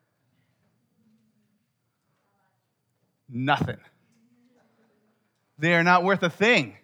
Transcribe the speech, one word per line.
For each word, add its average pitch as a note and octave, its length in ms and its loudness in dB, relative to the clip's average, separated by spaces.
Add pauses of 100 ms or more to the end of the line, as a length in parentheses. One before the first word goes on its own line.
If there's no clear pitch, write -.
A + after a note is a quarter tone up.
(3250)
Nothing. C3 480 -4 (1800)
They D#3+ 160 0
are E3+ 100 2
not F3+ 200 4
worth F#3+ 200 -2
a F3 60 0
thing. F#3 540 0